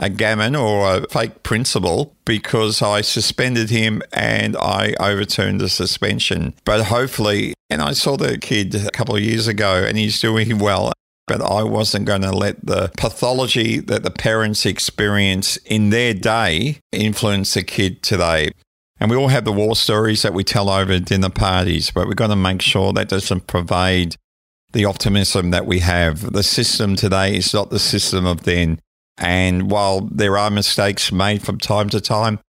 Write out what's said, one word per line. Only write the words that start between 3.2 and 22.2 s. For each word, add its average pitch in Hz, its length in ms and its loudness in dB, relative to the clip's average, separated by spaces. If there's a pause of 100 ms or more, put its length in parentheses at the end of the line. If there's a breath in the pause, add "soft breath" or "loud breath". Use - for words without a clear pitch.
him 110 320 0 (100)
and 107 440 0
I 101 420 0
overturned 98 600 0
the 98 80 -2
suspension. 90 880 -2 (100)
But 107 220 2
hopefully, 104 680 0 (160)
and - 100 -4
I 147 120 -2
saw 139 240 0
the 131 200 -2
kid 107 380 -2
a 104 160 -4
couple 113 240 -2
of 104 80 0
years 113 240 0
ago 101 380 0
and - 120 -2
he's 107 240 0
doing 110 380 2
well. 101 340 0 (340)
But - 140 -2
I 101 220 0
wasn't 107 420 0
gonna 98 280 0
let 95 340 -2
the 92 320 0
pathology 120 800 0
that - 220 -2
the 113 80 -4
parents 110 560 0
experience 101 960 0
in 107 240 2
their 117 240 2
day 110 680 0 (120)
influence 104 640 0
the 98 80 0
kid - 400 -2
today. 82 480 2 (500)
And 104 100 2
we 120 60 4
all 135 120 2
have 127 180 2
the 110 60 0
war 107 220 2
stories 107 460 2
that 104 140 0
we 98 100 0
tell 98 240 0
over 95 300 2
dinner 95 320 0
parties, 92 600 0
but 90 160 -2
we've 101 100 -4
gotta 107 200 0